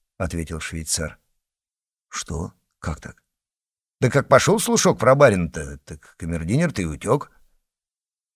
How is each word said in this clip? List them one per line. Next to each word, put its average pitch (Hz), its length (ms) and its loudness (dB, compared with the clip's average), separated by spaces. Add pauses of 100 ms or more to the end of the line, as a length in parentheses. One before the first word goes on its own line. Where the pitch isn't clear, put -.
(160)
ответил 82 440 -6
швейцар. 80 580 -8 (920)
«Что? - 440 -10 (260)
Как 78 220 -8
так?» - 200 -20 (800)
«Да 127 80 2
как 131 200 0
пошёл - 300 6
слушок 202 400 2
про 131 160 4
барина-то, 85 680 2
так - 320 -20
камердинер-то 90 640 -2
и 87 60 -2
утёк». 101 440 -4 (1040)